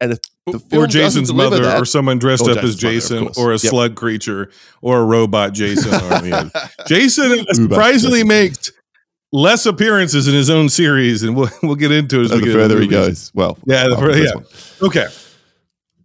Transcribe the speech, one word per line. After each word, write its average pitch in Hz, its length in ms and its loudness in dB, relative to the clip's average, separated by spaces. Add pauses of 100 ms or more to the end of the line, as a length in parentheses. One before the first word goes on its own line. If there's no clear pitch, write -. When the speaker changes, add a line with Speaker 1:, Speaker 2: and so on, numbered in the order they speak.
Speaker 1:
And 120 100 -4
if 113 80 -6 (260)
the - 120 -8
Speaker 2:
Or - 20 -10
Speaker 1:
film 151 240 0
doesn't 143 60 0
Speaker 2:
Jason's 151 400 0
Speaker 1:
deliver 127 220 2
Speaker 2:
mother, 156 120 2
Speaker 1:
that, - 180 0
Speaker 2:
or - 40 -2
someone 135 340 0
dressed 127 260 0
Speaker 1:
or 123 60 2
Speaker 2:
up 117 60 0
as 110 180 -2
Speaker 1:
Jason's 98 80 -6
mother, 113 80 0
of 113 100 -2
Speaker 2:
Jason, 113 240 -4
Speaker 1:
course. - 120 -10
Speaker 2:
or 120 140 0
a - 20 0
Speaker 1:
Yep. 107 60 -2 (120)
Speaker 2:
slug 120 240 0
creature, 110 540 -6 (320)
or 123 180 0
a 113 60 2
robot 107 480 2
Jason. 101 400 -2
Or, - 320 -2
you 90 60 -6
know. - 180 -4 (180)
Speaker 1:
<laughs> - 200 -20
Speaker 2:
Jason 254 440 2
Speaker 1:
Uber 233 220 -2
Speaker 2:
surprisingly 226 680 2
Speaker 1:
Jason. 220 80 2
Speaker 2:
makes 208 440 0 (600)
less 175 340 2
appearances 185 600 0
in 139 80 2
his 139 140 2
own 156 180 2
series, 131 560 0
and 113 140 -2
we'll, 131 120 0 (140)
we'll 147 140 -2
get 147 140 0
into 139 280 0
it 120 60 2
as 110 60 -2
Speaker 1:
And 113 100 0
Speaker 2:
we 113 80 -2
Speaker 1:
the 110 40 0
Speaker 2:
get 110 80 2
into 107 140 2
Speaker 1:
further 104 60 2
he 101 80 0
Speaker 2:
movies. 95 180 2
Speaker 1:
goes, - 260 -8
well, 87 320 -2
Speaker 2:
Yeah, 131 220 2
the 127 60 2
Speaker 1:
after 131 120 -2
Speaker 2:
further, 151 140 4
Speaker 1:
this 147 100 2
Speaker 2:
yeah. 101 60 -4
Speaker 1:
one. - 540 -6
Speaker 2:
Okay. 113 180 -2 (960)